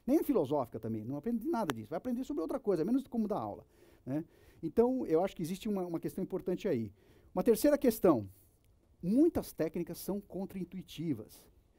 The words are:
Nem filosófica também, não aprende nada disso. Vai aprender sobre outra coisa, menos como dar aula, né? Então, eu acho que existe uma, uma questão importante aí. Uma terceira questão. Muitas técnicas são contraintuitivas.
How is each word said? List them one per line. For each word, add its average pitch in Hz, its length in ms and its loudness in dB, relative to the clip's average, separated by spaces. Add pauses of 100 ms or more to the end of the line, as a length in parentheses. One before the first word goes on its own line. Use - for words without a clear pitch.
Nem 302 160 4
filosófica 151 600 0
também, 110 240 -4
não 131 100 -6
aprende 226 320 -4
nada 226 260 0
disso. 110 180 -12
Vai 165 60 -4
aprender 254 280 -4
sobre 294 160 -4
outra 302 180 -4
coisa, 175 240 0
menos 240 240 0
como 226 180 -2
dar 185 140 -2
aula, 104 260 -8 (400)
né? 147 200 -4 (360)
Então, 240 440 0
eu 160 180 4
acho 196 100 -2
que - 80 -10
existe 185 280 -4
uma, 190 160 -2
uma 170 140 -4
questão 170 220 -6
importante 180 460 -4
aí. 117 240 0 (420)
Uma 185 100 0
terceira 269 340 6
questão. 170 500 4 (720)
Muitas 254 520 4
técnicas 160 440 -4
são 180 220 -4
contraintuitivas. 170 1200 -8 (380)